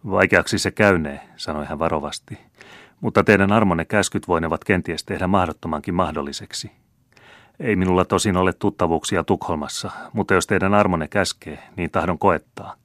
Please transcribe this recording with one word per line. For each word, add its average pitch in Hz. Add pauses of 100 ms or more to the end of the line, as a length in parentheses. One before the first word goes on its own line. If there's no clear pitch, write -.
"Vaikeaksi 95
se 92
käynee", 85 (140)
sanoi 76
hän 73
varovasti, 78 (600)
"mutta 104
teidän 98
armonne 95
käskyt 101
voinevat 82
kenties 87
tehdä 92
mahdottomankin 87
mahdolliseksi. 78 (880)
Ei 120
minulla 90
tosin 95
ole 92
tuttavuuksia 85
Tukholmassa, 80 (220)
mutta 98
jos 90
teidän 95
armonne 95
käskee, - (160)
niin 85
tahdon 85
koettaa." -